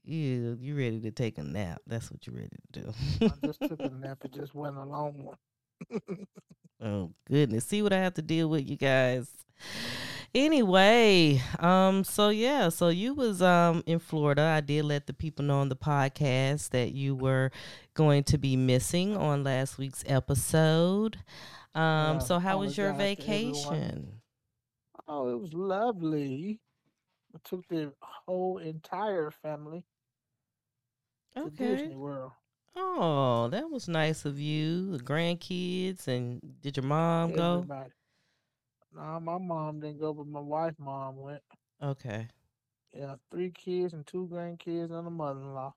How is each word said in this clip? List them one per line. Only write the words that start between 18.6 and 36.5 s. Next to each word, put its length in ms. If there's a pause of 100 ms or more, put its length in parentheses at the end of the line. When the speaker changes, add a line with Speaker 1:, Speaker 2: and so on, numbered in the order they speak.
Speaker 1:
on 260
last 340
week's 300
episode. 1120 (580)
Um, 80
Speaker 2:
Yeah, 380
Speaker 1:
so 180
how 200
was 200
your 120
Speaker 2:
apologize 260
to 60 (100)
everyone. 240
Speaker 1:
vacation? 560 (960)
Speaker 2:
Oh, 220
it 100
was 140
lovely. 1040 (760)
I 80
took 240
the 340
whole 580
entire 760
family 520 (1500)
to 120
Speaker 1:
Okay. 300
Speaker 2:
Disney 200
World. 340 (500)
Speaker 1:
Oh, 680
that 200
was 180
nice 360
of 140
you. 580
The 60
grandkids, 1040
and 340 (200)